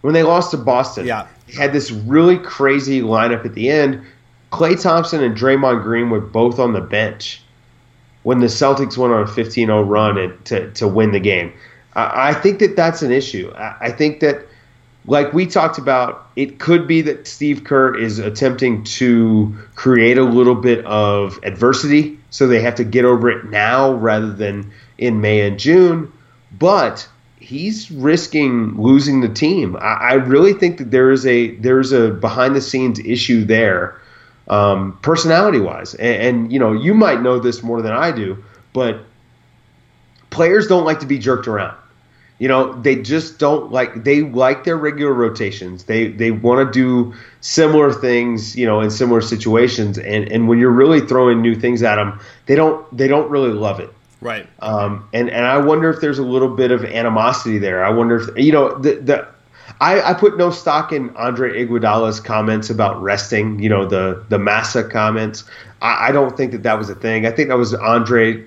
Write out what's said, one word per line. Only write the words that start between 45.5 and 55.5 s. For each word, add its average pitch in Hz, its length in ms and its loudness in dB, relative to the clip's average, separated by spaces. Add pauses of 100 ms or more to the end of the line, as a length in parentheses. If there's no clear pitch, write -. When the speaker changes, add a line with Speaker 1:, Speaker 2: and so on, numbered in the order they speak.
Speaker 1:
They, 113 220 0
they 113 240 -2
wanna 123 380 2
do 123 440 0 (280)
similar 151 520 4
things, 120 640 -2
you 123 100 0
know, 107 160 2
in 107 100 -2
similar 117 300 2
situations. 110 760 0
And, 104 320 -4
and 113 200 0
when 117 100 4
you're 123 120 4
really 143 280 6
throwing 123 420 2
new 113 140 2
things 117 280 -2
at 104 140 2
'em, 101 220 -4 (260)
they 135 100 2
don't, 156 300 2 (100)
they 135 120 0
don't 147 220 2
really 135 240 0
love 104 260 -4
it. - 140 -16 (260)
Speaker 2:
Right. 113 280 -10 (140)
Speaker 1:
Um, 104 520 -6
and, 120 160 -2
and 120 160 -2
I 131 120 2